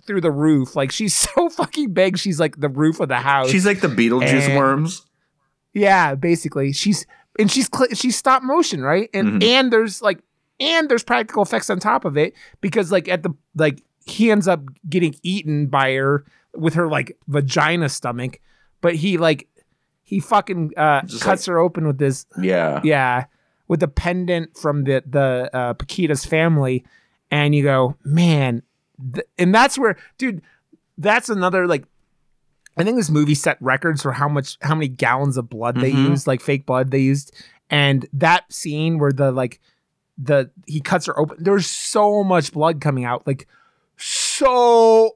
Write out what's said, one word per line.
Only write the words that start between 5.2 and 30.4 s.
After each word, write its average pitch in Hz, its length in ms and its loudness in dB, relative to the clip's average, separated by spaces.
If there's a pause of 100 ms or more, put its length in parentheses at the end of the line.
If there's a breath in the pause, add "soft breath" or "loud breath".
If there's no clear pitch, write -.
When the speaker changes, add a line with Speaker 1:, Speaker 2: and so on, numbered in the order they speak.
Speaker 1:
Yeah, 190 440 4
basically. 151 560 -2
She's, - 340 -2 (320 soft breath)
and 214 120 4
she's 254 220 0
cl-, 254 220 0
she's 240 220 -2
stop 262 260 2
motion, 262 400 0
right? 175 320 0
And, 208 140 0
Speaker 2:
Mm-hmm. 202 160 0
Speaker 1:
and 254 280 4
there's, 226 300 0
like, 202 160 0 (400)
and 311 300 0
there's 233 160 0
practical 226 400 -2
effects - 260 -4
on 190 80 -2
top - 260 -2
of 147 120 -4
it, 156 180 0 (260 loud breath)
because, 175 300 -2
like, 185 160 0
at 180 160 -4
the, 185 80 -4 (240)
like, 151 260 0 (260)
he 226 260 0
ends 196 160 2
up 170 120 0 (280)
getting 160 340 0
eaten 147 460 -4
by 135 260 0
her 139 300 0 (300 soft breath)
with 156 200 -2
her, 170 140 0
like, 135 280 -6 (120)
vagina 147 600 0
stomach, 123 500 -8 (440)
but 175 140 2
he, 175 200 0
like, 160 320 0 (540)
he 202 180 -6
fucking, 180 560 -2
uh, 147 260 2
Speaker 2:
Just, 117 200 -10
Speaker 1:
cuts 190 260 0
Speaker 2:
like, 185 40 -4
Speaker 1:
her 170 60 2
open 170 280 0
with 143 100 0
this, 135 300 -2 (120)
Speaker 2:
Yeah. 175 460 0
Speaker 1:
yeah, 131 400 0 (440)
with 165 120 -2
the 170 80 0
pendant 175 720 -4
from 147 260 -2
the, 135 220 0
the, 131 480 -2
uh, 123 180 -4
Paquita's 151 540 -4
family, 151 580 0 (460 soft breath)
and 147 240 2
you 143 80 2
go, 131 420 2
"Man," 143 580 2 (520)
th-, - 120 -8 (120)
and 180 160 2
that's 262 240 4
where, 220 180 0 (220 loud breath)
dude, 220 240 -6 (560 soft breath)